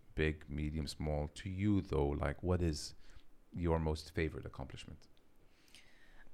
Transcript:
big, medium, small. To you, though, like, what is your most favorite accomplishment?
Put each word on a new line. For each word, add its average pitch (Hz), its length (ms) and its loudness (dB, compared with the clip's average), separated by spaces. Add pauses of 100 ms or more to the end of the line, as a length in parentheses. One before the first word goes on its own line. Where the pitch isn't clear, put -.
(160)
big, 78 340 2
medium, 76 380 0
small. 76 480 0
To - 140 -8
you, 98 320 4
though, 71 280 4 (100)
like, 71 240 0
what 90 180 4
is 80 340 0 (600)
your 82 240 4
most 78 340 0
favorite 76 320 0
accomplishment? - 520 -10 (1400)